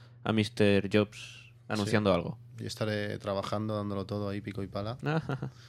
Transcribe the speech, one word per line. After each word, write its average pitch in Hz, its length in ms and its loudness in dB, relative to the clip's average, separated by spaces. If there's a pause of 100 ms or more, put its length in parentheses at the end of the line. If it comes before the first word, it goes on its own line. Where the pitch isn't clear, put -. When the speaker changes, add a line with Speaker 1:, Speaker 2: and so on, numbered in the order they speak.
(240)
Speaker 1:
a 107 100 2
mister 101 580 4
Jobs - 600 0 (160)
anunciando 107 420 2
Speaker 2:
Sí. 90 60 8
Speaker 1:
algo. - 240 -2 (200)
Speaker 2:
Y 110 60 -8
estaré 104 540 -4
trabajando, 104 560 -4
dándolo 101 320 -4
todo 104 220 -4
ahí, 101 120 -6
pico 101 220 -8
y 95 40 -8
pala. 104 340 -6
Speaker 1:
<laughs> 143 500 -4 (180)